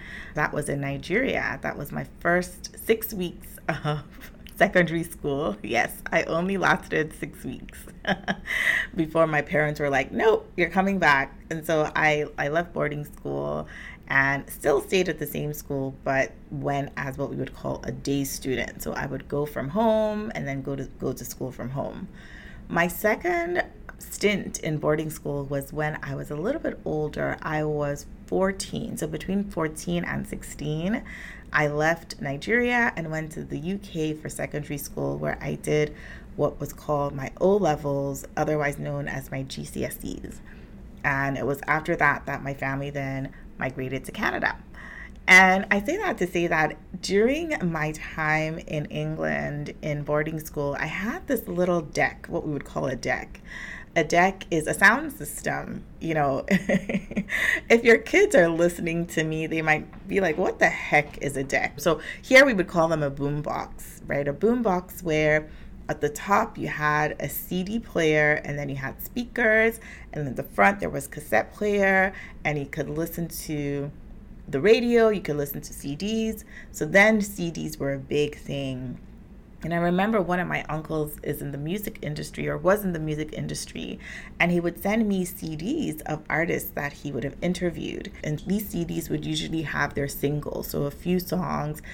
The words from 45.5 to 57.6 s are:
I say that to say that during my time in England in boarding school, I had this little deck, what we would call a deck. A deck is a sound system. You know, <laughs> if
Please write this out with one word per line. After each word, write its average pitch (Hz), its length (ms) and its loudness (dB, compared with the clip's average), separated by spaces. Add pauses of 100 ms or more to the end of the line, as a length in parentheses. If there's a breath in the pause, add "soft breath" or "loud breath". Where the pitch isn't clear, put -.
I 202 140 4
say 311 140 2
that 370 200 0
to 180 80 2
say 175 220 2
that 156 280 2 (240)
during 277 600 4
my 160 300 0
time 156 680 0
in 151 280 -4
England 151 840 -2 (100)
in 147 200 -2
boarding 151 380 -2
school, 143 400 -4
I 143 60 -2
had 214 420 -4
this 240 180 0
little 180 340 2
deck, 135 480 -2
what 165 160 -2
we 156 80 -4
would 139 120 -4
call 151 220 -4
a 131 100 -2
deck. - 440 -4 (540 loud breath)
A 170 80 6
deck 180 480 4
is 156 160 2
a 151 80 0
sound 262 380 4
system. - 720 -6 (160)
You 165 140 -2
know, 143 320 2
<laughs> - 20 -10
if - 1400 2